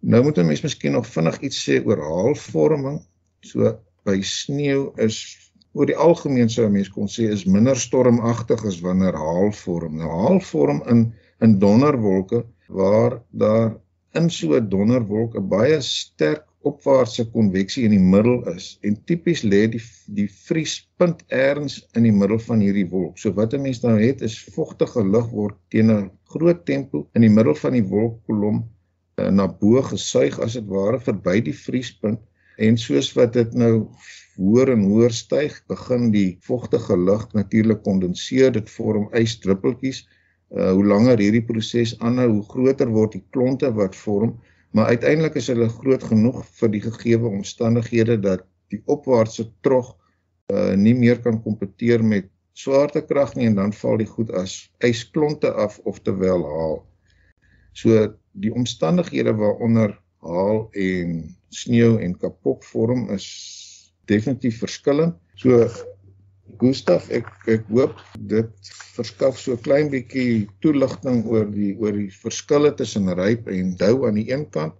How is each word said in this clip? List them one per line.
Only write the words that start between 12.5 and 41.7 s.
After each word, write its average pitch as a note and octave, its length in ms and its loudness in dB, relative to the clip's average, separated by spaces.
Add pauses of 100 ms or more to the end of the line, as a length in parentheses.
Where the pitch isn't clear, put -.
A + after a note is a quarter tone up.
waar G#2+ 520 0 (100)
daar A2 460 0 (360)
in E3+ 160 2
so D#3+ 260 -2
'n A2+ 140 0
donderwolk A2 680 0
'n G2 140 -6
baie C3+ 320 2
sterk - 640 -4 (200)
opwaartse C3 680 0
konveksie G2 520 0
in G#2+ 80 2
die G#2 80 4
middel G#2+ 560 2
is. - 260 -18
En G#2 240 -4
tipies E3+ 380 -2
lê G#2 260 4
die, A#2 120 -8 (260)
die G2+ 200 -4
vriespunt - 1000 -4
ergens C#3 680 -2
in A#2 100 2
die A#2 80 6
middel G2+ 280 2
van A2+ 200 -2
hierdie G2 300 0
wolk. F2 280 -6
So G#2+ 160 -4
wat A2 200 -2
'n C#3 80 -4
mens C3 200 -6
nou A2+ 180 2
het, B2 220 0
is - 340 -8
vochtige - 480 -4
lug A2 260 0
word G#2 260 -6 (140)
teen A2 220 4
'n G2+ 200 0 (120)
groot E3+ 420 0
tempo C#3 480 -4
in A#2 80 4
die A2 80 8
middel B2 260 4
van - 180 -4
die B2 100 2
wolkkolom, G#2+ 800 -2 (540)
eh, F#2+ 120 -2
na F#2+ 180 4
bo G#2+ 340 4
gesuig C#3 580 -2
as A#2 140 -4
het A#2+ 120 -10
ware G2 340 -2
verby G2 420 -2
die - 120 -4
vriespunt. B2 680 -6 (380)
En A2 200 2
soos C#3 360 -2
wat B2 200 2
dit A#2 200 0
nou A2+ 340 2 (500)
hoër A#2+ 340 4
en A2+ 120 2
hoër A2 280 4
styg, C#3+ 560 -4
begin A#2+ 440 -2
die G2 300 0
vochtige A#2+ 560 -2
lug G2 360 0
natuurlik G#2+ 500 0
kondenseer. G2+ 680 0
Dit A2+ 180 -4
vorm G#2+ 440 -4
ysdruppeltjies. A#2 920 -2 (440)
Eh, F#2 200 0
hoe F#2+ 140 4
langer A2 340 4
hierdie G#2+ 260 2
proses A#2 540 -2